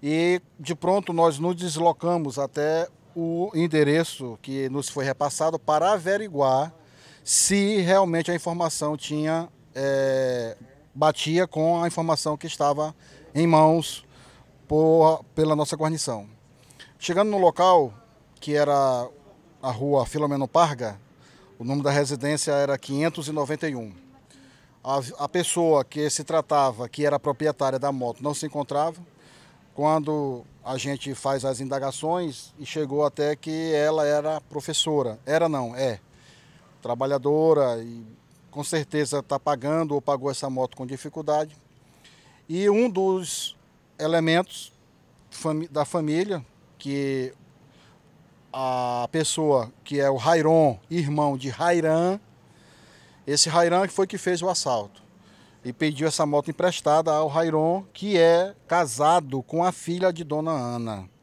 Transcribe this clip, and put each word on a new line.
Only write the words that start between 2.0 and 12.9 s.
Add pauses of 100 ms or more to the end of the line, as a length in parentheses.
até (260)
o
endereço
que
nos
foi
repassado
para
averiguar (500)
se
realmente
a
informação
tinha, (260)
é, (360)
batia
com
a
informação
que
estava (400)